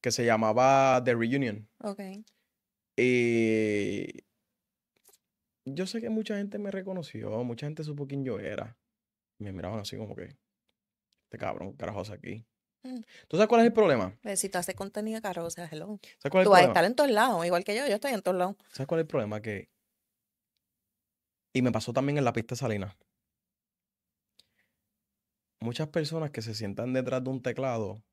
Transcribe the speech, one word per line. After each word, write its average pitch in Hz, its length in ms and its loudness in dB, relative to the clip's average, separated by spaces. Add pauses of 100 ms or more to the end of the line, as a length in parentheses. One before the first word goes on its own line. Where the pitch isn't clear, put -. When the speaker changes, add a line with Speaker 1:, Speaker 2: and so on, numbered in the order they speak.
Speaker 1:
que 123 120 0
se 120 120 -2
llamaba 127 800 4
The 120 120 4
Reunion. 117 520 -2 (140)
Speaker 2:
Ok. 202 180 -8 (960)
Speaker 1:
Y 110 1300 0 (1400)
yo 151 200 -6
sé 226 140 -6
que 226 100 -6
mucha 220 260 -2
gente 202 220 -6
me 202 120 -6
reconoció, 156 760 -6
mucha 120 220 -6
gente 156 180 -6
supo 143 220 -6
quién 139 180 -4
yo 120 140 -2
era. - 380 -8 (600)
Me 104 140 -10
miraban 95 280 -6
así 101 160 -10
como 101 180 -10
que, - 100 -12
"Este - 1120 -20
cabrón, 98 340 -8
¿qué - 60 -20
carajo 107 220 -6
hace 104 120 -8
aquí?". 98 340 -14 (360)
Speaker 2:
Mm. 254 180 -12 (280)
Speaker 1:
¿Tú 156 80 -4
sabes 214 120 6
cuál 233 140 8
es 233 60 8
el 233 40 4
problema? 135 500 4
Speaker 2:
Pues 202 180 -6
si 196 100 -2
tú - 80 -4
haces 180 160 -4
contenido 214 420 -6
de 220 60 -10
carro, 180 240 -6
o 165 40 -6
sea, 170 220 -12
hello. 185 260 -10 (200)
Speaker 1:
¿Sabes 143 120 -4
cuál 185 120 4
es - 20 8
el - 0 -
Speaker 2:
Tú 208 60 8
vas 190 80 12
a 180 60 12
Speaker 1:
problema? 117 80 6
Speaker 2:
estar 165 120 6
en 214 100 2
todos 285 160 4
lados, 208 360 4
igual 175 180 0
que 208 100 -2
yo, 262 120 -2
yo 214 80 2
estoy 269 180 -4
en 208 100 -2
todos 185 140 0
lados. 180 200 0 (160)
Speaker 1:
¿Sabes 135 140 -6
cuál 165 140 0
es 160 40 0
el 156 40 -12
problema? 107 320 -2
Que, 104 300 -8 (1800)
y 127 80 2
me 123 100 2
pasó 117 220 -4
también 139 240 0
en 139 60 2
la 117 80 2
pista 117 240 -4
Salinas. 104 380 -4 (2750)
Muchas 120 280 -6
personas 156 420 -4
que 117 120 -8
se 110 120 -8
sientan 107 380 -6
detrás 127 320 -2
de 131 60 -4
un 131 120 -6
teclado 113 600 -4 (100)